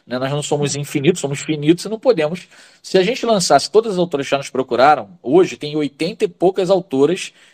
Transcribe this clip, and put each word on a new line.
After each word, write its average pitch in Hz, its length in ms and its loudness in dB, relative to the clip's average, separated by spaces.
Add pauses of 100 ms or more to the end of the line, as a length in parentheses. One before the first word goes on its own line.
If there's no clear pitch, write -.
né? 123 100 -6
Nós 135 140 -4
não 147 100 -4
somos 143 340 -4
infinitos, 143 460 -2
somos 139 200 -6
finitos 156 440 0
e 196 40 -8
não 220 100 -6
podemos. 180 480 0 (340)
Se - 160 -2
a 190 60 4
gente 240 220 -2
lançasse, 180 440 2
todas 220 240 2
as 180 60 -2
autoras 147 260 -2
que - 60 -6
já 143 60 2
nos 139 120 -8
procuraram, 127 600 2 (120)
hoje 139 360 2
tem 147 180 -10
oitenta 156 500 -4
e - 20 -4
poucas 180 420 -2
autoras 175 640 0 (220)